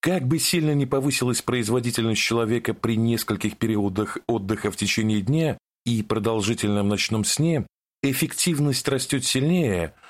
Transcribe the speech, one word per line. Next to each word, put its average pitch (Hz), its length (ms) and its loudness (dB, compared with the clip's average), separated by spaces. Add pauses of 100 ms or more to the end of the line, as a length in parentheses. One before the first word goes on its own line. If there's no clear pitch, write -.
Как 170 240 0
бы 160 140 2
сильно 156 340 2
ни 143 120 2
повысилась 131 580 0
производительность 117 760 0
человека 117 540 0
при 113 240 0
нескольких 110 640 0
периодах 104 640 0
отдыха 104 460 -2
в - 40 -10
течение 107 460 0
дня 143 380 0 (260)
и 117 160 0
продолжительном 104 880 0
ночном 104 340 0
сне, 156 440 0 (340)
эффективность 139 840 0
растет 135 360 -2
сильнее, 131 720 0 (160)